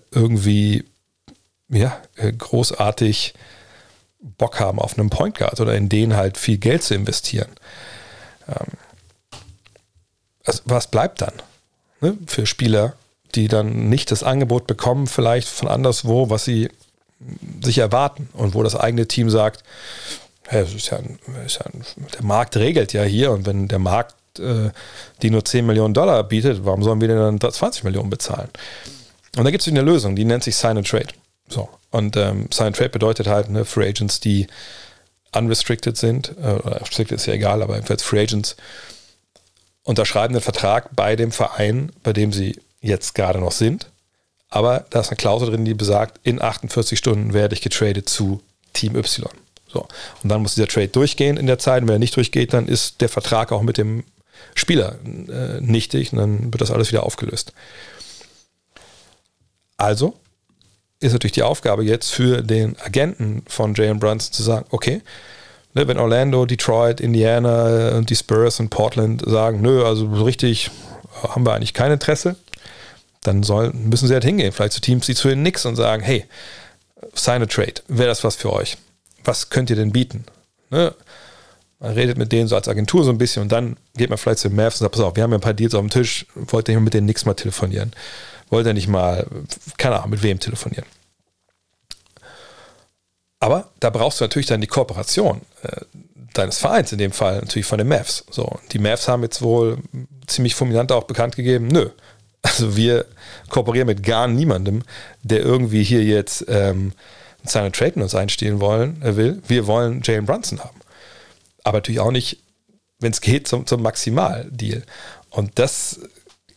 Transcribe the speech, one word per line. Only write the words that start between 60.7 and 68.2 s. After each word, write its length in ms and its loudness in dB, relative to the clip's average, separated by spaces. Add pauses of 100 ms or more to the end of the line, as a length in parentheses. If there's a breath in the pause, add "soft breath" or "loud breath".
ist 140 2
natürlich 200 0
die 100 2
Aufgabe 400 0
jetzt 280 0
für 320 2
den 360 0
Agenten 680 -2
von 260 -2
Jalen 260 2
Brunson 320 -2
zu 120 -4
sagen, 260 0
okay, 320 -2 (720 loud breath)
ne, 140 0
wenn 100 0
Orlando, 480 4
Detroit, 560 2
Indiana 960 4
und 120 0
die 60 2
Spurs 440 2